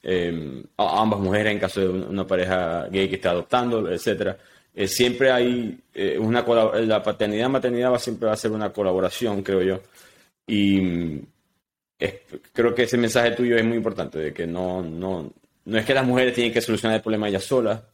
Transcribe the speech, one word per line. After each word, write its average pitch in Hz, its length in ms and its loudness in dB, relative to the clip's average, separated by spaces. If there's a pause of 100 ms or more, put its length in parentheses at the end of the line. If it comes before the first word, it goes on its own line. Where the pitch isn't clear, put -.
eh, 85 600 -4 (140)
a, 101 60 0 (160)
a 107 40 4
ambas 104 180 2
mujeres 104 320 2
en 104 60 -2
caso 98 220 -2
de 95 80 2
un, 92 160 -2
una 92 220 -4
pareja 90 600 0
gay 95 200 0
que 92 80 -4
esté 90 120 -2
adoptando, 110 600 0
etcétera. 92 460 -2 (380)
Eh, 98 120 -2
siempre 123 460 2
hay, 123 460 0 (140)
eh, 85 260 -2
una 113 280 2
colab-, 113 280 4 (120)
la 107 160 2
paternidad, 107 460 0
maternidad 127 440 0
va, 120 60 2
siempre 113 300 -4
va 107 60 2
a - 20 -2
ser 107 160 -2
una 107 200 -4
colaboración, 95 680 0
creo 95 200 2
yo. 92 180 0 (680)
Y, 101 340 4
mm, 85 460 -2 (720)
es, - 160 -4 (380)
creo 117 220 2
que 123 100 2
ese 120 120 0
mensaje 120 360 2
tuyo 120 240 2
es 113 80 4
muy 117 120 0
importante, 95 440 -4
de 76 120 -4
que 85 140 -6
no, 90 360 -4
no, 85 480 -6 (340)
no 110 140 -2
es 110 60 0
que 139 100 0
las 131 120 2
mujeres 123 280 2
tienen 117 180 0
que 117 100 2
solucionar 110 340 0
el 101 60 -2
problema 107 260 -2
ellas 95 160 -2
solas 110 360 0 (140)